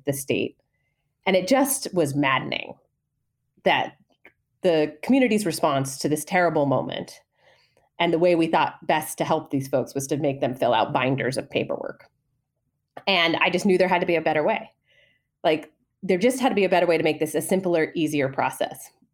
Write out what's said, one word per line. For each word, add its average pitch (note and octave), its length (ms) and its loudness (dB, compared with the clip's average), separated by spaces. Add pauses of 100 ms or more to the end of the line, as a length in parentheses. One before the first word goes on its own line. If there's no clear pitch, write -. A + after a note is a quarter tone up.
the C#3+ 80 -4
state. A#2+ 440 -4 (680)
And C#4 120 2
it F3+ 100 0
just C4+ 480 0
was D3 200 0
maddening C3+ 600 -2 (920)
that D3+ 300 0 (680)
the D#3 400 2
community's A3+ 440 2
response C#3 520 0
to D3+ 100 -2
this D3 160 -2
terrible E3 420 2
moment - 540 -4 (760)
and E3+ 140 2
the E3 60 2
way F3 160 4
we E3 140 2
thought D#3+ 360 0
best D#3 340 -2
to D#3+ 60 0
help D#3 260 -2
these C3+ 180 -4
folks B2+ 260 -2
was C3+ 140 -6
to D3+ 80 -2
make C#3 240 -2
them B2+ 140 -2
fill B2 200 0
out A2+ 180 2
binders C3 440 0
of - 120 -6
paperwork. - 600 -6 (960)
And E3+ 300 2
I F3+ 140 0
just F3 140 -2
knew F#3 140 4
there F#3 80 4
had F3+ 140 2
to F3+ 60 -2
be E3+ 100 0
a D#3+ 40 0
better D#3 220 0
way. G3+ 280 -2 (760)
Like, D#3 280 0 (300)
there F#3 160 0
just B3+ 220 2
had B3+ 80 2
to - 80 -2
be G3+ 80 2
a F3+ 40 2
better F3+ 180 2
way E3 120 4
to D#3 60 0
make D#3 160 0
this D#3 160 -4
a D#3+ 40 -2
simpler, F3 540 0
easier D3 340 0
process. - 600 -4 (240)